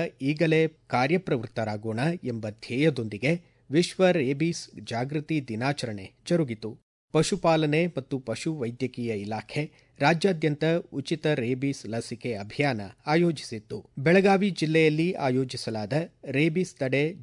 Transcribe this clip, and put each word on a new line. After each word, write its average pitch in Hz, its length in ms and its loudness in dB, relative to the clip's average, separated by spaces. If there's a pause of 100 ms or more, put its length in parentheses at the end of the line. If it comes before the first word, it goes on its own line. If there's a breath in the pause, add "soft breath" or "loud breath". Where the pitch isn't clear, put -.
(220)
ಈಗಲೇ 156 400 2 (280)
ಕಾರ್ಯಪ್ರವೃತ್ತರಾಗೋಣ 113 1080 -2 (240)
ಎಂಬ 113 260 -4
ಧ್ಯೇಯದೊಂದಿಗೆ 120 840 0 (380 soft breath)
ವಿಶ್ವ 175 420 2
ರೇಬೀಸ್ 156 580 -2 (140)
ಜಾಗೃತಿ 139 640 -4
ದಿನಾಚರಣೆ 110 640 -4 (140)
ಜರುಗಿತು. 120 460 -2 (420)
ಪಶುಪಾಲನೆ 160 760 2
ಮತ್ತು 135 320 -6
ಪಶು 131 360 -4
ವೈದ್ಯಕೀಯ 123 640 -4
ಇಲಾಖೆ 107 420 -6 (380 soft breath)
ರಾಜ್ಯಾದ್ಯಂತ 156 640 2 (300)
ಉಚಿತ 151 420 -4
ರೇಬೀಸ್ 131 500 -2
ಲಸಿಕೆ 117 500 -6
ಅಭಿಯಾನ 107 460 -2 (260)
ಆಯೋಜಿಸಿತ್ತು. 151 720 0 (220)
ಬೆಳಗಾವಿ 190 500 6
ಜಿಲ್ಲೆಯಲ್ಲಿ 160 680 4
ಆಯೋಜಿಸಲಾದ 127 720 -2 (360)
ರೇಬೀಸ್ 156 460 0
ತಡೆ 139 480 0